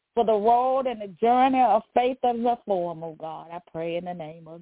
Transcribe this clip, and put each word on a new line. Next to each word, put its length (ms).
for 120
the 80
road 520
and 140
the 80
journey 440
of 180
faith 300
and 200
reform, 580
oh 160
God. 320
I 100
pray 240
in 80
the 80
name 360
of 140